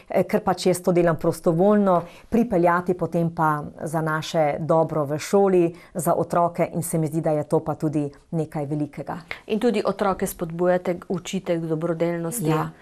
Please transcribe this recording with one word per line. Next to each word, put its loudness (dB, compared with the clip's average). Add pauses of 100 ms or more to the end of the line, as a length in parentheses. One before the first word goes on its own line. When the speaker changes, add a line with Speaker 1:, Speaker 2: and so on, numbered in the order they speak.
Speaker 1:
eh, 0
ker 0
pač -2
jaz 2
to 2
delam 4
prostovoljno, 2 (280)
pripeljati 2
potem -2
pa 0 (180)
za -4
naše 0
dobro 2
v -4
šoli, 2 (200)
za 0
otroke 0
in -4
se -2
mi 0
zdi, -2
da 0
je 0
to 2
pa -4
tudi -2 (200)
nekaj -4
velikega. -6 (300)
Speaker 2:
In -2
tudi 2
otroke 0
spodbujate 0
k, -12
učite -4
k -2
dobrodelnosti. -2
Speaker 1:
Ja. 0 (120)